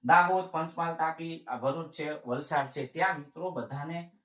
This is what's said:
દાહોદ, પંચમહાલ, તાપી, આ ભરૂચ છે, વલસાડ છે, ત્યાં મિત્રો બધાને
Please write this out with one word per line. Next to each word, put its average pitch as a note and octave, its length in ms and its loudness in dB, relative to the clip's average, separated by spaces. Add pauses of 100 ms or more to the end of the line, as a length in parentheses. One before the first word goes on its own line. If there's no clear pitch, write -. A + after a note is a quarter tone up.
દાહોદ, F3+ 460 6
પંચમહાલ, E3 440 -2
તાપી, D#3+ 540 -4
આ B2 80 -6
ભરૂચ C#3 360 -2
છે, D3+ 180 -6
વલસાડ C#3+ 560 -2
છે, C3 200 -8
ત્યાં F3+ 320 0
મિત્રો E3 320 -8
બધાને D#3+ 600 -8 (140)